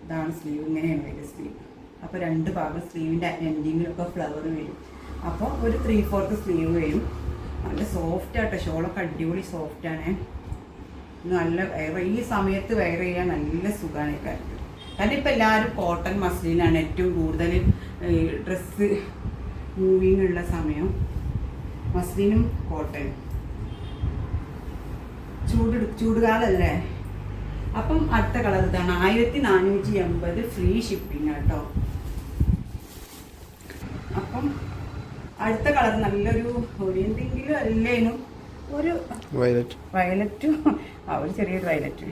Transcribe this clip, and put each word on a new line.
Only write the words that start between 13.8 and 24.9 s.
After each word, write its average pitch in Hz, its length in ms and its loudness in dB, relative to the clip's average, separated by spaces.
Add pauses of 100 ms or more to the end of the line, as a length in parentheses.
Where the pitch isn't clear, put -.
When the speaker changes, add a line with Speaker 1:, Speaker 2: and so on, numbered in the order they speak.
Speaker 1:
ഈ - 80 -8
കാലത്ത്. - 300 -6 (420)
കാരണം 220 220 2
ഇപ്പൊ 294 100 2
എല്ലാവരും 220 500 4
കോട്ടൺ 180 360 0 (100)
മസ്ലിനാണ് 170 580 4
ഏറ്റവും 180 360 0
കൂടുതൽ, 160 320 2 (600)
ഈ 165 80 6 (260)
ഡ്രസ്സ് 185 420 0 (920)
മൂവിങ് 185 480 6
ഉള്ള 175 140 2 (120)
സമയം. 156 340 0 (1080)
മസ്ലിനും 202 460 4 (280)
കോട്ടൺ. 151 380 -4 (2500)